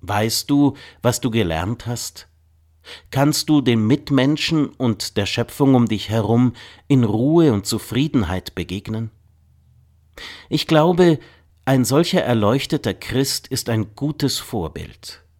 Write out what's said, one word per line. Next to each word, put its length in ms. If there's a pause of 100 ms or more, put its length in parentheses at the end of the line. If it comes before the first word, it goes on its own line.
Weißt 480
du, 260 (280)
was 180
du 100
gelernt 560
hast? 420 (840)
Kannst 400
du 100
den 260
Mitmenschen 840
und 500
der 80
Schöpfung 480
um 120
dich 220
herum 460 (320)
in 180
Ruhe 480
und 140
Zufriedenheit 880
begegnen? 560 (1400)
Ich 180
glaube, 520 (480)
ein 180
solcher 380
erleuchteter 720
Christ 540
ist 200
ein 260
gutes 440
Vorbild. 840 (180)